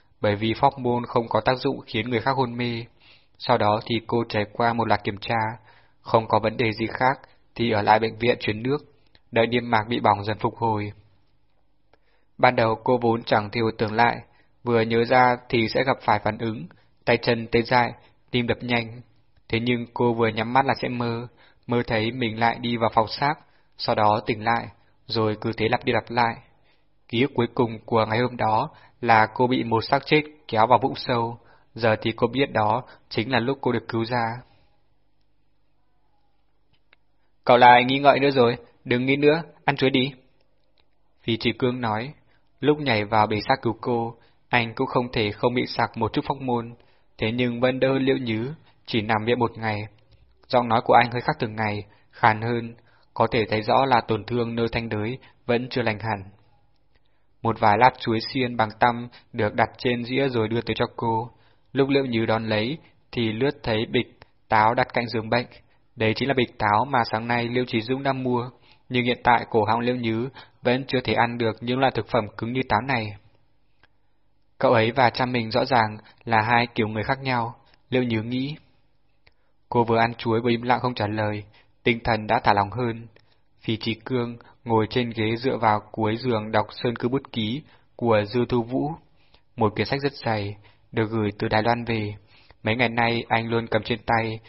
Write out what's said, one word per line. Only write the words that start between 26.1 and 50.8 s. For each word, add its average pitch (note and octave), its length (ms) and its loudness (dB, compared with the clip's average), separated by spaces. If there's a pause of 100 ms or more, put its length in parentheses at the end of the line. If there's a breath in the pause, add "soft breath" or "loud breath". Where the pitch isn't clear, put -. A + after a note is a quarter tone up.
lại. A#2 240 0 (720)
Ký A#2 140 0
ức C#3+ 120 0
cuối A#2+ 200 0
cùng A2+ 300 -2
của A2+ 220 2
ngày A2 120 0
hôm B2 180 -2
đó A2+ 340 0 (300 soft breath)
là A2+ 340 6
cô B2+ 120 2
bị B2+ 180 0
một A2+ 200 -2
xác C#3 220 0
chết D3+ 160 4 (260)
kéo A2 180 2
vào B2 120 6
vũng C3+ 180 -2
sâu, A#2 420 -2 (360 soft breath)
giờ A2 280 2
thì A2+ 140 -2
cô B2 100 0
biết C3 260 0
đó A2 300 0 (260 loud breath)
chính B2 240 -4
là A#2+ 80 2
lúc C3 200 -4
cô B2 120 -2
được A2+ 160 -4
cứu A2+ 160 -2
ra. A#2+ 200 -4 (3250)
"Cậu B2+ 120 6
lại B2 280 10
nghi B2+ 140 0
ngợi C#3 220 6
nữa C#3 100 2
rồi, B2 260 4 (280 soft breath)
đừng B2 220 0
nghĩ C#3 100 2
nữa, D3 260 4 (220)
ăn C#3 120 2
chuối C3 140 2
đi," C3+ 220 0 (1080)
Phí A2+ 140 -2
Trí A2 220 -2
Cương B2+ 220 -2
nói. A#2 320 -4 (480)
Lúc D3 180 2
nhảy A#2+ 260 0
vào G#2+ 220 2
bể G#2+ 220 -2
xác C3+ 140 0
cứu A2+ 180 -2
cô, A#2 340 -4 (340 soft breath)
anh A2+ 260 0
cũng C3+ 120 -2
không B2 260 -2
thể G#2+ 200 0
không A#2+ 220 0
bị A#2+ 120 -2
sặc - 300 -4
một A2+ 160 -2
chút C#3 160 -2
phóc C#3+ 120 -2
môn, A#2+ 340 -4 (440 soft breath)
thế A2+ 140 -2
nhưng A#2+ 280 -2
vẫn B2+ 200 2
đỡ C3 120 2
hơn C3+ 100 0
Liễu C3+ 140 2
Nhứ, A#2+ 360 -4 (340 soft breath)
chỉ A2 160 -2
nằm G#2+ 240 0
viện A#2+ 120 2
một A#2 200 -2
ngày. G#2+ 280 -6 (600)
Giọng B2 220 0
nói A2+ 160 2